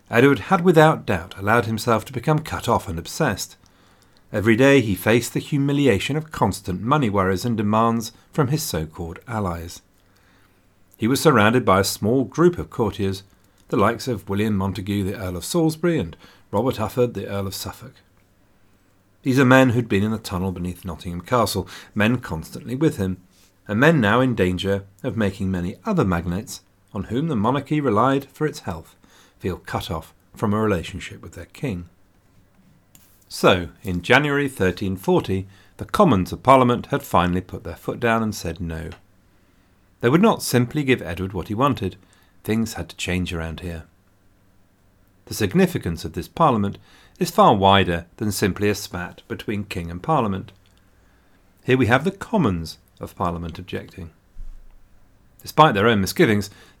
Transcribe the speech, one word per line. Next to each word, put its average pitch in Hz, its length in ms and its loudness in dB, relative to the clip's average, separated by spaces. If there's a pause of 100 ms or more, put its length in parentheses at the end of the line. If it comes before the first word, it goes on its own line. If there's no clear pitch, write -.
Edward 127 300 4
had 185 220 0
without 160 460 6
doubt 87 300 -4
allowed 107 300 2
himself 110 380 0
to - 80 -16
become 156 280 0
cut 110 280 -6
off 107 200 0
and 85 100 -6
obsessed. - 580 -4 (760)
Every 107 220 2
day 135 260 6
he 107 140 0
faced 117 400 0
the - 60 -2
humiliation 139 760 0
of 156 140 -8
constant 95 500 -4
money 123 300 0
worries 95 340 0
and 120 120 -2
demands 110 560 0 (200)
from 139 160 0
his 156 140 -2
so-called 82 640 -6
allies. 87 560 -6 (1120)
He 110 120 -2
was 131 120 0
surrounded 120 440 6
by 98 160 6
a 98 40 2
small 117 400 0
group 170 320 2
of - 140 -10
courtiers, 98 540 -4 (440)
the - 100 -4
likes 110 280 2
of 110 220 -6
William 104 280 0
Montagu, 98 460 -2
the 95 160 -4
Earl 90 200 -6
of 85 60 -10
Salisbury, 160 540 0
and 85 200 -6 (320)
Robert 113 260 -2
Ufford, 113 380 -2
the 98 120 -8
Earl 101 200 -6
of 98 80 -8
Suffolk. - 400 -12 (1300)
These 131 160 2
are 139 60 6
men 131 260 6
who'd 117 180 0
been 98 160 2
in 107 60 -2
the 110 80 -4
tunnel 95 340 -4
beneath 87 320 -8
Nottingham 87 380 -10
Castle, 107 440 0 (280)
men 110 240 2
constantly 92 560 -10
with 147 240 0
him, 95 240 -2 (440)
and 104 140 -2
men 151 220 6
now 107 180 4
in 131 140 2
danger 95 500 0 (180)
of 98 140 -6
making 98 340 -2
many 90 260 -4 (100)
other 180 180 0
magnates, 87 560 -2 (320)
on 98 120 -6
whom 131 240 -4
the 147 80 -2
monarchy 131 440 -2
relied 135 460 2
for - 200 -4
its 151 140 -8
health, - 360 -10 (420)
feel 92 180 -6
cut - 340 -8
off 80 220 -8 (240)
from 107 160 -2
a 107 80 0
relationship 95 640 -4
with 85 100 -18
their 87 140 -16
king. 90 420 -8 (1400)
So, 90 420 2 (120)
in 90 200 -4
January 143 460 2
thirteen 95 460 -2
forty, 98 540 -2 (300)
the 101 80 -10
Commons 117 460 2
of 82 100 -8
Parliament 123 440 4
had 139 160 -4
finally 90 380 0
put - 240 -12
their 87 120 -12
foot - 220 -8
down 113 240 0
and 107 120 -4
said 87 260 -8
no. 80 300 -8 (1120)
They 117 80 2
would 170 120 4
not 214 200 4
simply 123 420 0
give 127 160 2
Edward 87 320 -6
what 87 160 -6
he 107 60 -6
wanted. 117 420 -2 (480)
Things 110 300 -2
had 87 160 -10
to - 60 -20
change 90 360 -4
around 80 280 -8
here. 85 240 -10 (1400)
The - 80 -16
significance 104 720 0
of 80 80 -10
this 82 160 -8
Parliament 113 480 0 (420)
is 170 120 -2
far 170 260 6
wider 92 480 4 (140)
than 107 120 -2
simply 104 380 0
a 104 60 2
spat 90 540 -10
between 110 360 -8
King 87 260 -8
and 90 120 -10
Parliament. 113 500 -2 (1120)
Here 127 140 4
we 127 80 4
have 131 180 2
the 190 60 -2
Commons 101 680 -2 (240)
of - 160 -14
Parliament 85 420 -6
objecting. 90 520 -12 (1300)
Despite 156 320 4
their 101 140 2
own 110 160 2
misgivings, 104 480 2 (300)